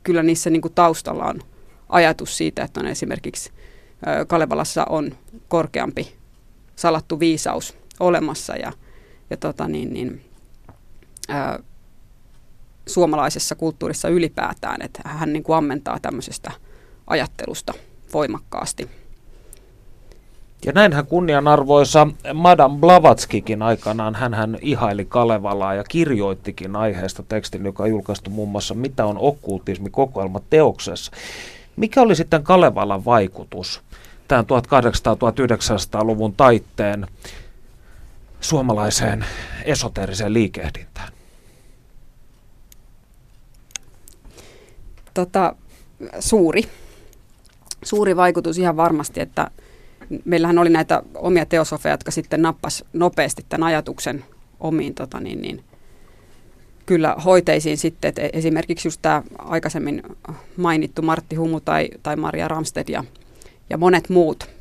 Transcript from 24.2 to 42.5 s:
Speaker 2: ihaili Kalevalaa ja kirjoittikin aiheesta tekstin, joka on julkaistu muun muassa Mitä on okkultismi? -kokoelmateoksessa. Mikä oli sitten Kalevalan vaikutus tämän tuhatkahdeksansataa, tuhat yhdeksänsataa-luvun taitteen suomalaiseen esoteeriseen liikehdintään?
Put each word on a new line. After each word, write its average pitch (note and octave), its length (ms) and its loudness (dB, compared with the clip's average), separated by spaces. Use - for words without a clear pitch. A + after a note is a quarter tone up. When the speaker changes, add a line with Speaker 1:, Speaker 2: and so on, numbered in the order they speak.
Speaker 2:
ihaili A#2 420 -2
Kalevalaa G2+ 720 0
ja G2+ 100 -4
kirjoittikin G2+ 920 -2
aiheesta G2 460 -4
tekstin, G2 420 -6
joka G2 180 -6
on A2 80 0
julkaistu G2+ 400 -4
muun G#2 180 -6
muassa G2+ 260 -6
Mitä B2 320 -4
on G#2 120 -4
okkultismi? G2 720 -4
-kokoelmateoksessa. G2+ 1200 0
Mikä A3 260 2
oli G#3+ 140 6
sitten D#3 260 0
Kalevalan G#2 600 4
vaikutus F#2+ 760 0
tämän A#2+ 180 2
tuhatkahdeksansataa, A#2+ 720 2
tuhat A2+ 220 0
yhdeksänsataa-luvun A2 960 0
taitteen G#2 720 2
suomalaiseen G#2+ 840 0
esoteeriseen G#2 720 -4
liikehdintään? - 720 -2